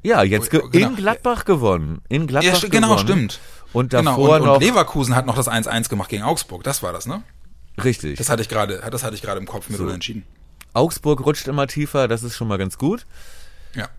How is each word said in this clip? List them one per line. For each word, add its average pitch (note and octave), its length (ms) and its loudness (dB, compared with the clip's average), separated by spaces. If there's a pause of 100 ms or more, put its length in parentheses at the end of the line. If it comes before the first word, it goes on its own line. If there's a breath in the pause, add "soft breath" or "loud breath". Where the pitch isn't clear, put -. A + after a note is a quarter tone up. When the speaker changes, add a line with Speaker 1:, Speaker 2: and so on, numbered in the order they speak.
Speaker 1:
Ja, G3+ 200 4
jetzt G#2 280 2
ge-, D#3 120 6
Speaker 2:
Oh, B2 60 -10
genau. F#3 220 6
Speaker 1:
in A#3+ 60 -6
Gladbach A3 500 -2
gewonnen. F#2+ 640 2
In D#3 160 0
Gladbach D3 260 2
Speaker 2:
Ja, - 60 4
st-, G#3 120 -2
genau, A3 260 4
Speaker 1:
gewonnen. G3+ 100 2 (240)
Speaker 2:
stimmt. - 100 -12 (320 loud breath)
Speaker 1:
Und B2 200 0
Speaker 2:
Genau, B2+ 180 4
Speaker 1:
davor C#3+ 300 6
Speaker 2:
und, - 40 4
Speaker 1:
noch C#3 120 8
Speaker 2:
und C3+ 60 6
Leverkusen D3 540 2
hat B2+ 80 2
noch A#2+ 120 -2
das B2 120 0
eins A2+ 200 0
eins A#2 200 -2
gemacht G2+ 220 -4
gegen G#2 120 -6
Augsburg, A#2+ 420 -4
das C#3 180 -4
war F2+ 100 -6
das, E2+ 140 -10
ne? F3+ 160 -8 (600)
Speaker 1:
Richtig. G#2 360 -2
Speaker 2:
Das A#2+ 100 -4
hatte A#2 140 0
ich - 80 -6
gerade, G2 400 -2
das A#2 140 -6
hatte A2 100 -6
ich - 80 -12
gerade G2 180 -6
im G2 60 -12
Kopf - 240 -12
mit G#2 80 -6
Speaker 1:
So. F#2 60 -4
Speaker 2:
Unentschieden. F#2+ 400 -8 (500)
Speaker 1:
Augsburg D3 500 0
rutscht D3 240 -2
immer C#3 180 0
tiefer, C#3+ 420 -2
das A2+ 140 -2
ist A#2+ 140 -10
schon A2+ 120 -6
mal G2 100 -2
ganz F#2+ 180 -4
gut. F#3+ 300 -2 (680 soft breath)
Speaker 2:
Ja. G#2 140 -8 (100)